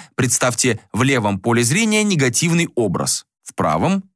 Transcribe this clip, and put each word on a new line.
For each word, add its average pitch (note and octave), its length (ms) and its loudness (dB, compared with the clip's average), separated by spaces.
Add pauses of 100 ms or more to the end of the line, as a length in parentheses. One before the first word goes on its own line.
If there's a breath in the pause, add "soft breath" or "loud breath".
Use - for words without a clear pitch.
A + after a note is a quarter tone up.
(140 loud breath)
представьте B2 680 0 (120 loud breath)
в G#2 100 0
левом G#2+ 380 0
поле A#2 220 2
зрения G#3+ 400 2
негативный E3 720 0
образ, F#2 520 -2 (160)
в - 120 -18
правом — F#2 600 0